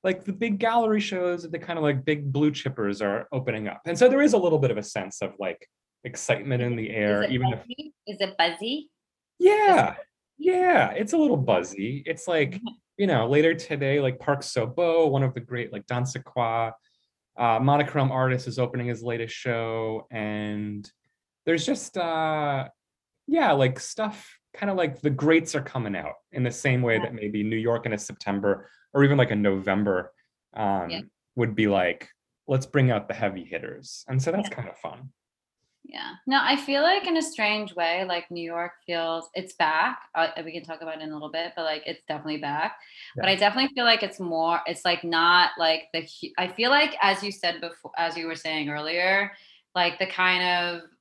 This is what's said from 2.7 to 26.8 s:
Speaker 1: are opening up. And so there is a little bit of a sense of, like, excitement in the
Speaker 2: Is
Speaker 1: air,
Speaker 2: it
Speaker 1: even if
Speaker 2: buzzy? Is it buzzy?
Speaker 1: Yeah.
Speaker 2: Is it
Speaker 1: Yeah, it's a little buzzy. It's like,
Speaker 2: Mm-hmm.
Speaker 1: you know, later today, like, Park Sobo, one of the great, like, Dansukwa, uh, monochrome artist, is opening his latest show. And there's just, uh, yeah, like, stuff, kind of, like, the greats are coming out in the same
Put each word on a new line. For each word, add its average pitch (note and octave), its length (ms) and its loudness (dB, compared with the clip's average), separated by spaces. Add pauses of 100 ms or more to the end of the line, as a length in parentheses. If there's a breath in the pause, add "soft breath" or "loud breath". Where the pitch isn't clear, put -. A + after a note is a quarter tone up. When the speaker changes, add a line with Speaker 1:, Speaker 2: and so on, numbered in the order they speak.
Speaker 1:
are G#2 300 0
opening A#2 380 -4
up. - 180 -10
And E3+ 100 -4
so B3 120 8
there C4+ 120 6
is D4 120 6
a A#3 60 4
little E3+ 200 4
bit C3+ 140 2
of G#2 40 0
a G#2 60 -4
sense F#2+ 400 -6
of, F#2 160 -6
like, F#2 260 -4 (400)
excitement B2+ 560 -2
in A#2+ 140 -2
the A2+ 160 -6
Speaker 2:
Is A2+ 60 -6
Speaker 1:
air, G#2 260 2
Speaker 2:
it B2 80 0
Speaker 1:
even B2+ 220 0
if - 80 -6
Speaker 2:
buzzy? C#4 340 -16 (140)
Is G3 120 -10
it F#3+ 160 -4
buzzy? G#3+ 540 -4 (480)
Speaker 1:
Yeah. G4+ 540 6
Speaker 2:
Is - 60 -14
it - 80 -18 (320)
Speaker 1:
Yeah, F4 520 4
it's G#3 220 -4
a E4+ 40 2
little D4 200 4
buzzy. G2+ 680 0
It's D#3+ 220 -8
like, D#3 300 0
Speaker 2:
Mm-hmm. A3+ 180 -12 (240)
Speaker 1:
you G3 80 2
know, B2 220 2
later D3+ 260 6
today, C#3+ 460 -2
like, C3 180 0
Park C#3 220 0
Sobo, D#3+ 680 2
one C#3 140 2
of C3 120 0
the A#2+ 60 -8
great, A#2+ 320 -8
like, G#2 140 -10
Dansukwa, A#2+ 840 -2 (680)
uh, A#2 220 4
monochrome C#3+ 500 2
artist, C3 380 0
is A#2 100 -6
opening B2 300 -2
his A2+ 160 -6
latest A#2 320 -4
show. A2+ 760 -4
And G#2 800 -6 (560)
there's E3 180 2
just, - 320 -4
uh, D#3 720 -2 (600)
yeah, C#4 240 4
like, C3 260 4
stuff, - 580 -8 (160)
kind G3+ 160 -4
of, F#3+ 80 -2
like, D#3 240 0
the D3 100 2
greats D#3+ 440 4
are C3+ 80 -2
coming A2+ 320 -6
out D#2 200 -6 (180)
in C#3 100 -2
the B2 80 2
same B2+ 320 0